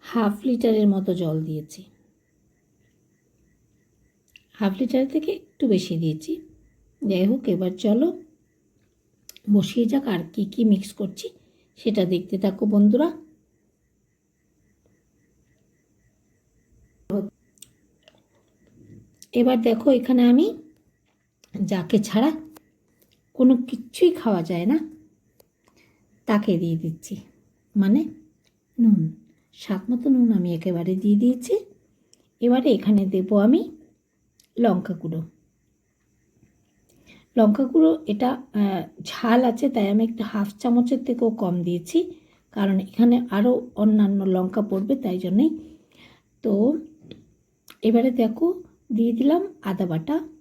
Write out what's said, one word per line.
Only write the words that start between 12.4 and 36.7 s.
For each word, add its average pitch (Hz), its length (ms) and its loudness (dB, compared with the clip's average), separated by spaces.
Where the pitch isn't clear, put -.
বন্ধুরা। 214 440 4
এবার 247 280 2
দেখো 226 300 0
এখানে 254 320 2
আমি 247 220 6
যাকে 196 460 -2
ছাড়া 233 300 0
কোনো 254 160 6
কিচ্ছুই - 460 0
খাওয়া 202 320 -2
যায় 175 240 -4
না 294 100 2
তাকে 208 300 0
দিয়ে 165 200 -2
দিচ্ছি, 165 380 -10
মানে 208 260 2
নুন। 214 240 6
স্বাদ 196 280 -6
মতো 247 220 -2
নুন 247 240 4
আমি 175 200 0
একেবারে 175 420 -2
দিয়ে 208 220 2
দিয়েছি। 247 360 0
এবারে 247 300 2
এখানে 202 340 2
দেব 185 320 -2
আমি 247 240 4
লঙ্কা 214 360 0
গুঁড়ো। 160 280 -8